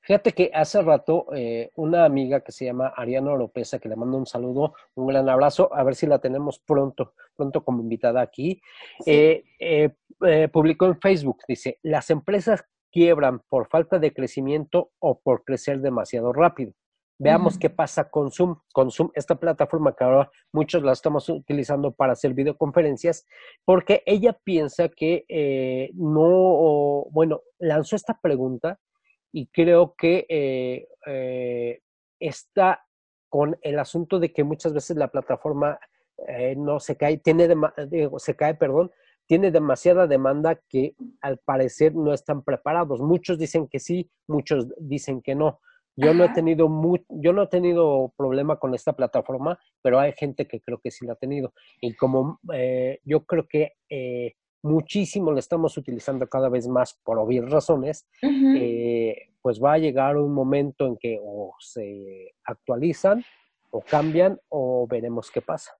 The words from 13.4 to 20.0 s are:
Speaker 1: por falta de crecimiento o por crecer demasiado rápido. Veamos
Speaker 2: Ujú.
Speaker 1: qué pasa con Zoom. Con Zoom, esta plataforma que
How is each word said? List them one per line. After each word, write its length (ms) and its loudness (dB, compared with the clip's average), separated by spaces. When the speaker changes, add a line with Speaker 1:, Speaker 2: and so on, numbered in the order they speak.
Speaker 1:
por 200 0
falta 300 2
de 140 2
crecimiento 840 -4
o 220 0
por 240 0
crecer 360 -4
demasiado 520 -4
rápido. 400 0
Veamos 340 2
Speaker 2:
Ujú. 60 -10
Speaker 1:
qué 100 0
pasa 400 -4
con 200 -2
Zoom. 260 0
Con 200 2
Zoom, 220 -2
esta 200 -2
plataforma 600 0
que 80 0